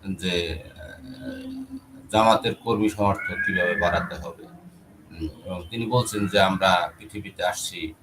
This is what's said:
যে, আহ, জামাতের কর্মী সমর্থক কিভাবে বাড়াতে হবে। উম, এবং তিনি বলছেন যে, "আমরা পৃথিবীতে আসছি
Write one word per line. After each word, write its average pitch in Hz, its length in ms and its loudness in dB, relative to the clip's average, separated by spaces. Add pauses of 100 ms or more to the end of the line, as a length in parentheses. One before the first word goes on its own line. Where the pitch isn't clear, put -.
(100)
যে, 85 520 -2 (160)
আহ, - 840 -12 (480)
জামাতের 110 440 4
কর্মী 110 340 2
সমর্থক 101 480 0 (100)
কিভাবে 87 280 2
বাড়াতে 87 400 0
হবে। - 280 -10
উম, - 880 -14 (160)
এবং 90 260 -8
তিনি 113 160 -4
বলছেন 107 400 2
যে, 98 140 4
"আমরা 92 580 4
পৃথিবীতে 98 460 -8
আসছি 82 580 -4